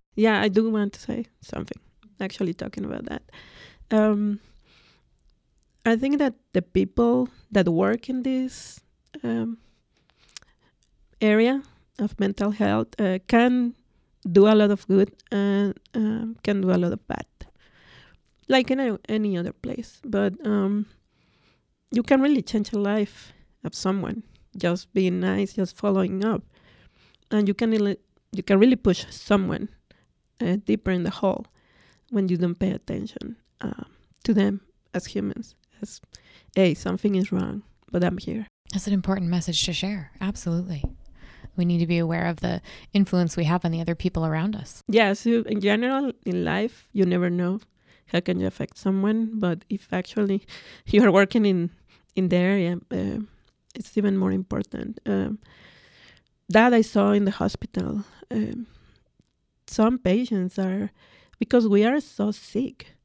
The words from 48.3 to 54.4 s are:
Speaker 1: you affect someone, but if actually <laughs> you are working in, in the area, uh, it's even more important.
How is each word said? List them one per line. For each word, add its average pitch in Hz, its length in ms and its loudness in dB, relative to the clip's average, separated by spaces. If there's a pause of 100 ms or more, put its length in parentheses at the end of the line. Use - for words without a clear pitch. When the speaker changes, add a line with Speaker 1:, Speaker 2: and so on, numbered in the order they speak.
Speaker 1:
you 185 80 -2
affect - 300 -10
someone, 214 600 -2
but 180 300 -4
if - 240 -8
actually 190 520 -2 (200)
<laughs> - 200 -20
you 214 180 6
are 208 80 8
working 196 340 4
in, 180 260 0 (440)
in 185 140 0
the 175 80 4
area, 180 420 2 (120)
uh, 196 280 -4 (560)
it's - 220 -12
even 202 200 2
more 190 140 2
important. - 720 -6